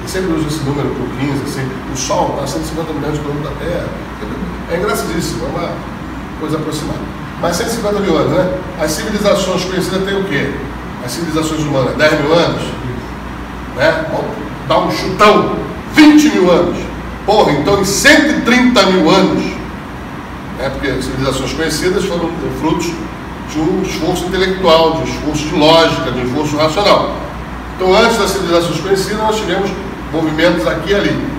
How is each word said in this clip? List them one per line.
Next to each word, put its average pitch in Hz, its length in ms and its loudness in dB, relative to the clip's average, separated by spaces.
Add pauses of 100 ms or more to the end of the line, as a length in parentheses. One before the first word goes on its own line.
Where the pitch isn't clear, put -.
Eu - 40 -10
sempre 185 260 -2
uso 156 140 0
esse 147 160 -2
número 135 260 -2
por 123 180 -4 (100)
quinze, 143 260 -2
assim. 135 240 -4 (240)
O 131 60 -6
Sol 151 400 -2
tá 139 60 -4
a 135 40 -4
cento 160 160 -4
e - 40 -6
cinquenta 160 260 -6
milhões 147 200 -4
de 151 60 -2
quilômetros 143 340 -6
da - 120 -8
Terra. 170 220 -4 (840)
É 170 60 -2
engraçadíssimo, 170 680 -2
é 180 40 -4
uma 170 200 -6 (720)
coisa 156 180 -4
aproximada. 151 420 -6 (420)
Mas 170 140 0
cento - 140 -2
e - 20 0
cinquenta 202 280 -2
mil 180 160 2
anos, 135 180 2
né? 180 200 2 (260)
As - 120 0
civilizações 196 720 0
conhecidas 190 400 -2
têm 196 160 0
o - 60 0
quê? - 260 -2 (520)
As 135 80 -6
civilizações 156 500 -2
humanas, 131 340 0
dez 151 260 4
mil 147 120 2
anos? 160 280 2 (1120)
Né? - 300 2 (640)
Dá 160 120 4
um 170 120 0
chutão, - 640 4 (380)
vinte 302 360 10
mil 180 220 4
anos. - 260 4 (480)
Porra, 196 260 4
então 175 300 2
em 190 40 2
cento - 520 4
e - 40 -2
trinta 233 420 6
mil 175 260 4
anos, 185 340 4 (1120)
né? - 120 -2
Porque 139 180 -4
as 135 180 -2
civilizações 131 480 -2
conhecidas 175 520 0
foram 170 260 -2 (280)
frutos 170 320 0 (600)
de 151 80 -4
um 185 240 2
esforço 175 420 -2
intelectual, 185 680 4
de 147 80 -2
um - 20 -2
esforço 143 440 -2
de - 80 -4
lógica, 151 560 4
de 127 80 -4
um 123 60 -2
esforço 147 320 -2
racional. 156 580 2 (600)
Então, 185 200 4
antes 226 220 4
das 202 140 0
civilizações 170 480 0
conhecidas, 190 400 0
nós 214 180 0
tivemos 190 320 -2 (420)
movimentos 160 540 2
aqui - 260 -2
e 202 40 4
ali. 135 320 0 (120)